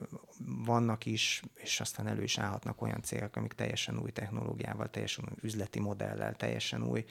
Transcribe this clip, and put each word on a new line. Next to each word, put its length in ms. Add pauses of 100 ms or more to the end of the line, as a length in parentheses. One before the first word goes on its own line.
(640)
vannak 400
is, 360 (120)
és 260
aztán 280
elő 160
is 140
állhatnak 440
olyan 200
cégek, 340
amik 180
teljesen 460
új 120
technológiával, 800
teljesen 400
új 120
üzleti 380
modellel, 560
teljesen 480
új 260